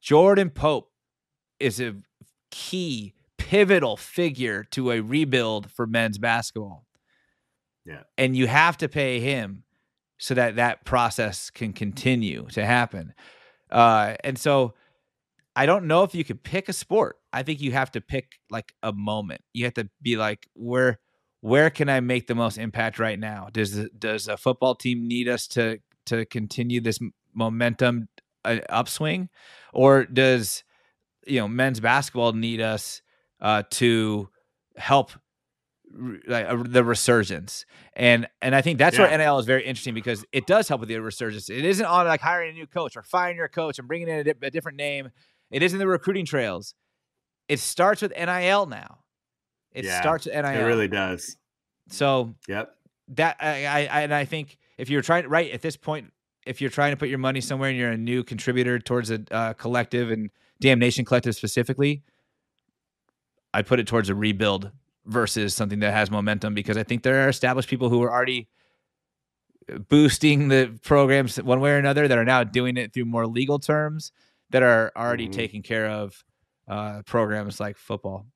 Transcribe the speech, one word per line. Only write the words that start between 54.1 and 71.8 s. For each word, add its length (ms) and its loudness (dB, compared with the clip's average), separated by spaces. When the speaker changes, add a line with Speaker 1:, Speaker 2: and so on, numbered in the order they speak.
Speaker 1:
I 100 0
think 340 -10
if 120 -8
you're 120 2
trying, 260 2
right, 240 2
at 100 -10
this 140 -4
point, 360 -10
if 140 -10
you're 100 -2
trying 220 2
to 60 -4
put 120 -4
your 80 -4
money 220 -2
somewhere 300 -4
and 80 -2
you're 140 0
a 60 -2
new 260 -2
contributor 540 0
towards 320 -2
a, 220 -4
uh, 220 -2
collective 560 -2
and 200 -4
Damn 180 6
Nation 260 2
Collective 320 0
specifically, 680 -2
I'd 120 -2
put 140 2
it 60 -4
towards 240 0
a 40 0
rebuild 580 -2
versus 480 -2
something 260 -4
that 140 0
has 160 2
momentum, 440 -2
because 220 -2
I 80 -2
think 200 -4
there 220 2
are 20 4
established 400 0
people 220 -2
who 120 4
are 100 0
already 360 -2
boosting 600 6
the 340 4
programs 600 4
one 180 2
way 120 2
or 60 4
another 300 2